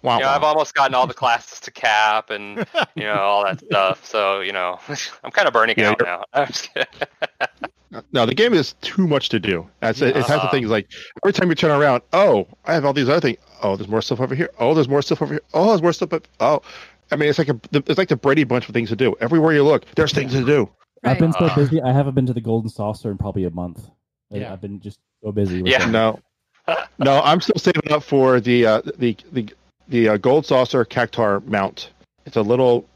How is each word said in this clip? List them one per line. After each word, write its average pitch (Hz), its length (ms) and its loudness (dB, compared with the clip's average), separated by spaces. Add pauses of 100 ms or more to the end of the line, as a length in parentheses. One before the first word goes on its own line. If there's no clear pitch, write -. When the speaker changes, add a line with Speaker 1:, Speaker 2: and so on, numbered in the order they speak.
Speaker 1:
Wah, 123 140 2
Speaker 2:
You 127 60 0
know, 135 60 2
I've 139 120 2
Speaker 1:
wah. 151 60 2
Speaker 2:
almost 151 260 0
gotten 135 220 0
all 127 100 2
the 127 80 -8
classes 120 460 -4
to - 120 -16
cap 107 600 0
and, 104 340 -8 (300)
you - 80 -8
know, 104 160 -2
all 101 240 2
that 95 200 -2
stuff. 95 420 0
So, 98 340 -2
you 98 120 -8
know, 90 280 -6 (220)
<laughs> - 220 -14
I'm 123 80 -14
kinda 175 200 0
burning 113 260 2
Speaker 1:
Yeah, 107 140 2
Speaker 2:
out 107 80 -4
Speaker 1:
you're - 80 -4
Speaker 2:
now. 90 200 -8
<laughs> - 60 -20
I'm 135 140 -2
just - 260 -12
kidding. 143 200 -4
<laughs> - 540 -10 (680)
Speaker 1:
No, 123 120 2
the 127 80 -2
game 220 200 2
is 156 260 0
too - 260 -2
much 147 240 0
to 113 100 -2
do. 87 280 -4 (140)
That's 113 200 -2
it. 135 140 2
It 143 60 0
has 120 60 -2
the 143 80 2
Speaker 2:
Uh-huh. 95 160 -2
Speaker 1:
things 120 180 -2
like, 107 180 -2 (380)
every 196 80 2
time 185 160 0
you 160 60 2
turn 156 160 2
around, 139 300 2 (120)
"Oh, 160 340 4 (160)
I 156 100 -2
have 151 120 0
all 139 80 0
these 131 160 0
other 156 100 4
things. 139 180 -2 (240)
Oh, 98 140 0
there's 98 140 -10
more 107 120 0
stuff 113 200 -4
over 131 120 -4
here. 143 160 -2 (100)
Oh, 120 140 2
there's 156 140 2
more 139 140 0
stuff 151 200 -2
over 143 120 -4
here. 151 80 -6 (120)
Oh, 165 140 4
there's 208 140 2
more 170 100 2
stuff 165 220 -4
up-," 160 120 -6 (140)
oh. 139 220 2 (500)
I 147 60 -2
mean, 147 100 2
it's 147 100 0
like 147 120 0
a, 123 100 -2 (140)
it's 147 240 0
like 190 100 0
the 151 80 2
Brady 143 300 2
Bunch 120 240 -2
of 107 40 -14
things 117 180 -2
to 117 40 -4
do. 113 240 2
Everywhere 156 320 2
you 147 140 4
look, 147 180 4 (120)
there's 156 180 2
things 131 180 -4
to 131 140 0
do. 131 240 2 (340)
Speaker 3:
I've - 160 0
been 160 140 2
so 170 140 2
Speaker 2:
Right. 147 100 0
Speaker 3:
busy, 143 240 2
I 127 100 0
haven't 139 240 2
been 127 120 2
to 123 60 -2
the 113 60 -4
Golden 113 300 -2
Saucer 107 420 -6
in 95 60 -8
probably 95 260 -6
a 90 60 -2
month. 87 360 -12 (480)
I, 104 40 -8
Speaker 4:
Yeah. 101 160 -10
Speaker 3:
I've 92 80 -16
been 101 180 -12
just 104 220 -18 (200)
so 107 120 -8
busy 95 280 -2
with 90 120 -2
Speaker 2:
Yeah. 127 60 4
Speaker 3:
that. 120 120 0
Speaker 1:
No. 113 280 0 (480)
Speaker 2:
<laughs> 165 100 -2 (200)
Speaker 1:
No, 135 260 2
I'm 165 180 4
still - 160 0
saving 160 340 0
up 151 120 0
for 131 360 4
the, 120 280 2
uh, 110 140 2 (180)
the, 120 180 -2 (160)
the, 113 160 -6 (400)
the, 117 180 2
uh, 107 100 2
Gold 131 280 2
Saucer 127 400 2
Cactuar 110 600 -2
mount. 98 440 -4 (360)
It's - 120 -6
a 113 40 0
little 120 440 2 (100)